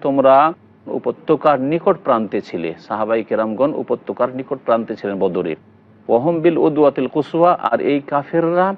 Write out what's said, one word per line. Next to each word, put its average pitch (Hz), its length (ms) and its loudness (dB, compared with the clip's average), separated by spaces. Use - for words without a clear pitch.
তোমরা 139 500 4
উপত্যকার 135 760 0
নিকট 160 440 0
প্রান্তে 113 360 0
ছিলে, 82 380 -6
সাহাবায়ে 110 440 -4
কেরামগণ 110 520 -2
উপত্যকার 123 600 -4
নিকট 131 280 -8
প্রান্তে 117 320 -2
ছিলেন 101 220 -4
বদরে। 87 360 -2
"ওয়া 117 120 4
হুম 170 200 0
বিল 160 180 2
উদওয়াতিল 147 480 2
কুসওয়া", 165 460 0
আর 117 100 2
এই 143 200 0
কাফেররা, 165 760 0